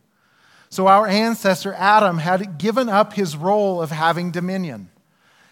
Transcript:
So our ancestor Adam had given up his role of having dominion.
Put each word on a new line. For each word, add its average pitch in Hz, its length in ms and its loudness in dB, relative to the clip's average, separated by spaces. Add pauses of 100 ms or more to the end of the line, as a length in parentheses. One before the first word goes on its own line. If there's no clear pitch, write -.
(680)
So 190 200 0
our 202 180 6
ancestor 202 680 0
Adam 196 440 4
had 180 400 -2
given 226 300 -2
up 208 240 2
his 170 240 -4
role 190 440 0
of 160 120 -4
having 165 400 -2
dominion. 175 580 -6 (600)